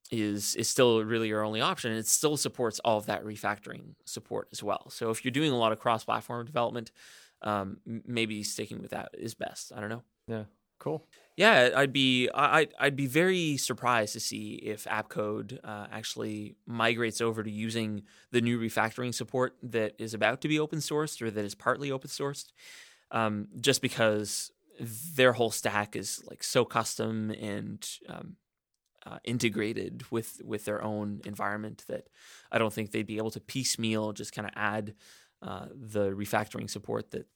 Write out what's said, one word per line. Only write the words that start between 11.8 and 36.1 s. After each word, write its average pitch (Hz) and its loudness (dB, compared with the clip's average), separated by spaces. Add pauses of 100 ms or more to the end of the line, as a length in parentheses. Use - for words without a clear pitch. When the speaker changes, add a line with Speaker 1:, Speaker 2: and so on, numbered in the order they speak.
Speaker 1:
be, 131 6
I, 143 4
I'd, 147 0
I'd 139 2
be 139 0
very 160 4
surprised 120 2
to 110 -8
see 107 -6
if - -6
Appcode, 107 -4
uh, 104 -10
actually 110 -8 (120)
migrates 117 2
over 113 0
to 107 -6
using 107 -2 (280)
the 120 6
new 120 2
refactoring 113 0
support 127 -2
that 113 0
is 113 -6
about 107 2
to 156 -2
be 151 4
open 156 -2
sourced 151 -2
or 117 0
that 104 -2
is 101 -8
partly 135 0
open 135 -4
sourced, - -6 (580)
um, 107 0 (100)
just 131 4
because 107 2 (260)
their 127 4
whole 117 2
stack 104 -2
is, - -6
like, - -12
so 123 4
custom 110 -2
and, 107 -6 (200)
um, - -12 (680)
uh, - -14
integrated 113 -2
with, - -4
with 110 -6
their 104 -4
own 104 -4
environment 104 -6
that 120 -8 (420)
I - -2
don't 110 4
think 107 -4
they'd 110 -2
be 107 -6
able 110 -2
to 107 -10
piecemeal 110 0
just 104 -10
kinda 104 -6
add, 107 -2 (480)
uh, 95 -8
the 107 0